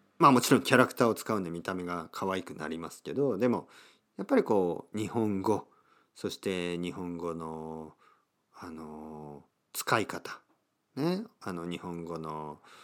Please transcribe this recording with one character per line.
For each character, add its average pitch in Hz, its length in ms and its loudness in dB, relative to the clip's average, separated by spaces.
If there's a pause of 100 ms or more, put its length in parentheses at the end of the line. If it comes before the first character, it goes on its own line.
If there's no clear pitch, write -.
(180)
ま 160 100 10
あ、 139 40 10
も 120 80 8
ち - 100 4
ろ 135 80 10
ん - 40 -2
キ - 100 -2
ャ 131 40 10
ラ 123 100 10
ク - 80 -4
タ 127 100 4
ー 117 40 6
を 107 60 4
使 - 200 -6
う 101 60 0
ん 92 40 -2
で 85 60 -6
見 85 120 -6
た 95 120 -4
目 90 100 -6
が 87 280 -6
可 95 180 -4
愛 95 120 -2
く - 120 -12
な 76 120 -8
り 80 120 -6
ま 82 120 -10
す - 120 -20
け 73 100 -8
ど、 127 240 0
で 120 120 2
も、 101 200 0 (480)
や 196 80 -6
っ - 20 -12
ぱ 277 100 2
り 233 60 6
こ 92 500 2
う、 107 60 -4
日 104 100 -2
本 104 340 0
語、 104 260 0 (460)
そ - 160 -8
し - 80 -10
て 87 400 -2
日 87 160 -4
本 87 240 -8
語 85 160 -4
の、 80 600 -10 (640)
あ 90 120 -14
の、 78 760 -14 (300)
使 - 260 0
い 98 60 -2
方、 - 340 -10 (540)
ね、 180 300 -2 (180)
あ 98 100 -6
の、 85 160 -6
日 87 120 -6
本 85 240 -8
語 85 140 -8
の 78 400 -10 (260)